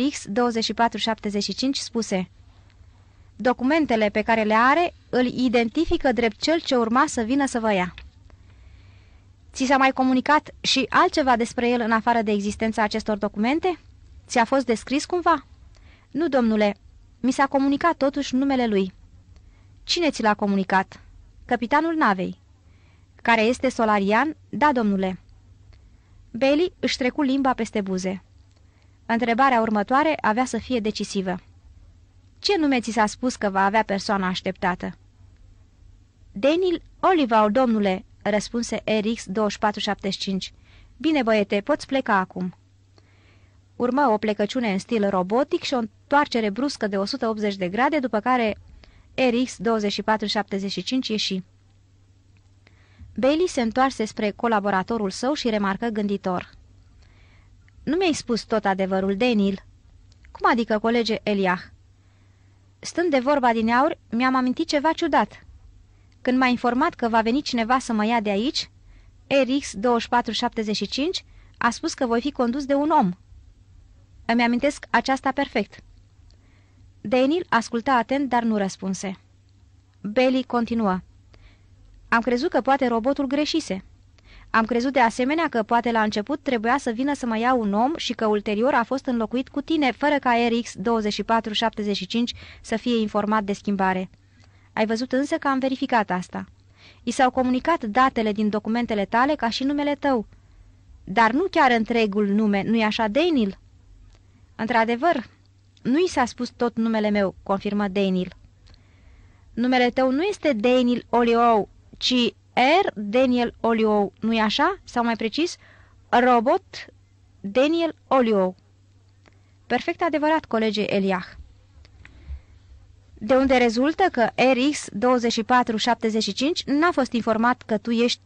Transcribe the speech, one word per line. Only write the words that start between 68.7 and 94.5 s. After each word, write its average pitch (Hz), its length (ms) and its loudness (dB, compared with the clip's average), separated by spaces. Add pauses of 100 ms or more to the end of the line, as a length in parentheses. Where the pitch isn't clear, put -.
R 269 340 2
X - 140 -12
douăzeci 233 280 0
și - 60 -12
patru 240 240 0
șaptezeci 214 440 -4
și 202 100 -4
cinci 311 380 -4 (340)
a 240 120 0
spus - 240 -6
că 269 120 -2
voi 233 140 0
fi 285 120 -4
condus 254 320 -2
de 277 100 0
un 294 160 0
om. 240 220 4 (1120)
Îmi 233 180 0
amintesc 240 480 0
aceasta 262 400 0
perfect.” 269 480 -4 (1200)
Daniel 262 480 0
asculta 233 440 0
atent, 262 360 0
dar 240 140 0
nu 226 140 0
răspunse. 190 640 -6 (840)
Bailey 254 420 2
continuă: 226 580 0 (1080)
„Am 233 120 2
crezut 247 300 -2
că 294 100 2
poate 269 260 0
robotul 247 400 0
greșise. 285 580 -2 (680)
Am 226 140 2
crezut 240 280 -2
de 269 80 2
asemenea 269 480 0
că 226 140 -2
poate 233 280 0
la 226 120 2
început 214 400 -2
trebuia 240 360 0
să 254 120 -4
vină 262 240 -2
să 269 120 -8
mă 226 120 -2
ia 247 160 2
un 220 180 0
om 240 240 2
și - 160 -6
că 226 140 -2
ulterior 214 480 0
a 247 80 2
fost 262 240 -4
înlocuit 240 420 -2
cu - 120 -6
tine, 294 300 0
fără 285 300 0
ca 240 280 2
R 233 40 0 (100)
X - 120 -12
douăzeci 208 380 -2
și 208 100 -6
patru 226 300 -2
șaptezeci 208 440 -2
și 190 100 -8
cinci 233 280 -2 (260)
să - 160 -4
fie 233 240 0
informat 208 440 0
de 202 80 -4
schimbare. 190 580 -2 (640)